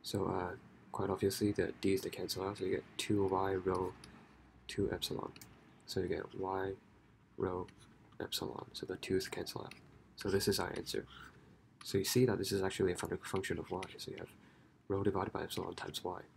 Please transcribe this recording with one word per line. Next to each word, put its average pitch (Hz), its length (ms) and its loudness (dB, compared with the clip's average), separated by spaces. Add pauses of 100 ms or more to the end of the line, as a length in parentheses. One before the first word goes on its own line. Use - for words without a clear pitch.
So, 98 240 0
uh, 92 300 0 (360)
quite 95 180 0
obviously, 101 420 2
the 90 280 2
d's, 98 220 4
they 85 80 -4
cancel 92 360 -4
out, 104 120 -2
so 95 60 -2
you 95 80 2
get 82 120 0 (140)
two 101 280 4
y 95 280 4
rho 92 380 2 (760)
two - 240 0
epsilon. - 400 -4 (540)
So - 140 0
you 90 80 0
get - 300 -2
y 95 340 0 (640)
rho 90 300 0 (540)
epsilon, - 520 -4
so - 140 -8
the 92 100 -4
twos - 320 2
cancel - 340 -4
out. - 120 -10 (420)
So - 120 -2
this 98 180 4
is 95 140 4
our - 160 0
answer. - 300 -4 (760)
So - 160 0
you 95 60 2
see 127 220 6
that 104 120 2
this 95 140 0
is 98 100 2
actually 95 300 4
a 87 40 0
fun-, 87 260 -2
function 95 360 -2
of 85 120 -6
y, 92 100 -2 (180)
so - 140 -8
you - 60 -8
have - 100 -10 (640)
rho 98 100 2
divided 98 300 2
by - 100 -4
epsilon - 320 -4
times - 300 -6
y. 90 160 -2 (160)